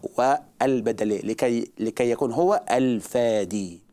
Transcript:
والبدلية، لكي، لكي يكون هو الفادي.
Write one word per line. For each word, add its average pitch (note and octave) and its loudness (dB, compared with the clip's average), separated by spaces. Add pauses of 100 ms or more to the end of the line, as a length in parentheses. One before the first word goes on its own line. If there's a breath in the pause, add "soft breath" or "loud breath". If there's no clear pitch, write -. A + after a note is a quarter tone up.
(180)
والبدلية، A#2+ 0
لكي، A#2 -2
لكي A#2+ 0
يكون A#2+ -2
هو F3 2
الفادي. G#2+ 0